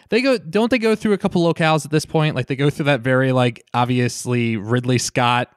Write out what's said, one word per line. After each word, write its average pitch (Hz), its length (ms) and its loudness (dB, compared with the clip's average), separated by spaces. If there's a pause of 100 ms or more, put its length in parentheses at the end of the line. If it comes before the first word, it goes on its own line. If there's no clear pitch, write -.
they 226 120 0
go, 262 160 2
don't 196 320 -2
they 254 80 2
go 220 180 2
through 214 180 0
a 190 40 -2
couple 185 240 0 (100)
locales 160 340 0
at 139 60 -14
this 151 140 0
point? 156 300 0
Like, 123 100 -4
they 139 100 -4
go 143 140 0
through 143 160 -2
that 143 160 2
very, 131 300 2
like, 123 420 0
obviously 123 840 0
Ridley 120 420 0
Scott 123 580 0